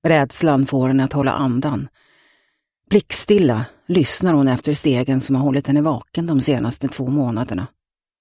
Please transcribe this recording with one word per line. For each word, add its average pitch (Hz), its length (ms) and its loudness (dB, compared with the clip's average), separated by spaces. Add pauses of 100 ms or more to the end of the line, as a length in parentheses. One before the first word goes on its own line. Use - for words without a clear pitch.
Rädslan 143 580 2
får 131 220 0
henne 135 160 2
att 135 100 -4
hålla 139 180 0
andan. 135 560 -2 (1000)
Blickstilla 175 760 2 (200)
lyssnar 160 480 0
hon 139 140 4
efter 131 260 0
stegen 131 480 0
som 135 140 -2
har 131 80 0
hållit 143 240 0
henne 147 140 2
vaken 160 460 -4
de 143 140 2
senaste 123 460 -2
två 131 200 -6
månaderna. 123 600 -4 (540)